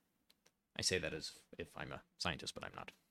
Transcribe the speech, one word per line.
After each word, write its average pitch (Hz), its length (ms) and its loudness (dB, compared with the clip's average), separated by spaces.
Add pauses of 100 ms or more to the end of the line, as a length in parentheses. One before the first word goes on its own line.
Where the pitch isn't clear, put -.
(760)
I - 40 4
say 92 160 6
that 78 160 2
as 78 200 -2 (240)
if 87 100 -4 (100)
I'm - 140 -4
a 67 100 -4 (160)
scientist, - 380 2
but - 80 -6
I'm 50 120 -6
not. - 160 -6 (200)